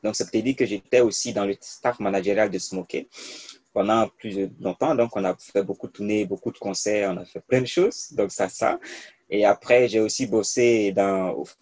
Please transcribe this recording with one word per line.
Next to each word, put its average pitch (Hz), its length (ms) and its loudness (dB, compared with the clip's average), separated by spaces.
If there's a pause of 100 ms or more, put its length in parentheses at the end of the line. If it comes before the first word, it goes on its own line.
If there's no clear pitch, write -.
Donc, 107 140 -4
ça - 80 -4
veut 110 180 -2
dire 131 140 0
que 131 100 0
j'étais 104 360 2
aussi 113 320 0
dans 101 120 -2
le 98 140 -2
staff - 400 -6
managérial 101 500 0
de 90 80 -4
Smokey - 500 -8 (680)
pendant 107 340 2
plus 104 280 -10
de 98 140 -2 (120)
longtemps. 135 340 -2
Donc, 117 200 0
on 98 100 -2
a 90 120 0
fait - 240 -2
beaucoup 92 260 -6
de - 40 -20
tournées, 104 340 -2
beaucoup 98 260 -6
de - 60 -12
concerts, 101 540 -2
on 87 60 -6
a - 80 -12
fait - 160 -14
plein 127 200 2
de 120 60 -2
choses. - 460 0
Donc, 101 180 0
ça, 98 160 -2
ça. - 320 -2 (520)
Et 104 140 4
après, 123 420 6
j'ai 110 120 0
aussi 110 260 0
bossé 110 640 2
dans, 95 520 0 (180)